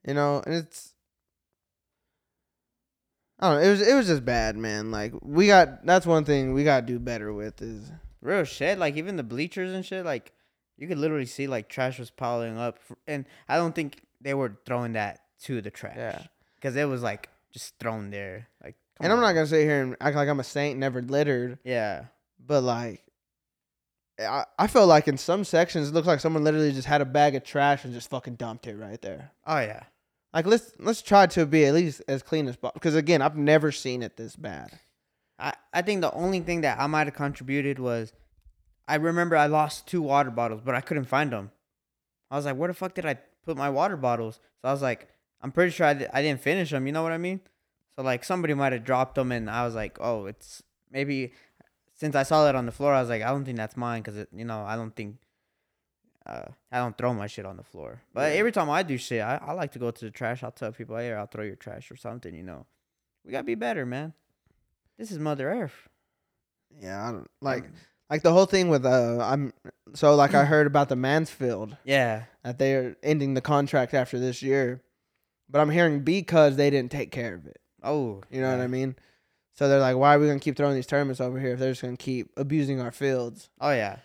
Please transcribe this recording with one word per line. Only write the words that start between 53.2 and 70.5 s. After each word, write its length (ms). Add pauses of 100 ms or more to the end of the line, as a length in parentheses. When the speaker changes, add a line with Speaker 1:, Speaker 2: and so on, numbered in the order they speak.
Speaker 2:
"I 60
don't 160
think 140
that's 180
mine," 260
'cause 140
it, 160
you 120
know, 200
I 100
don't 220
think, 220 (1080)
uh, 200 (260)
I 60
don't 200
throw 160
my 140
shit 180
on 120
the 40
floor. 400 (100)
But 200
Speaker 1:
Yeah. 80
Speaker 2:
every 100
time 200
I 120
do 160
shit, 240
I, 140
I 160
like 200
to 60
go 140
to 120
the 60
trash. 320
I'll 80
tell 220
people, 240
"Hey, 160
I'll 140
throw 180
your 120
trash 360
or 40
something," 380
you 80
know. 240 (580)
We 60
gotta 140
be 100
better, 320
man. 280 (800)
This 160
is 80
Mother 280
Earth. 400 (920)
Speaker 1:
Yeah, 280
I 40
don't, 180 (100)
like, 260
Speaker 2:
Um, 60 (380)
Speaker 1:
like, 120
the 100
whole 140
thing 220
with, 160
uh, 400
I'm, 280 (420)
so, 220
like, 180
I 100
Speaker 2:
<clears throat> 80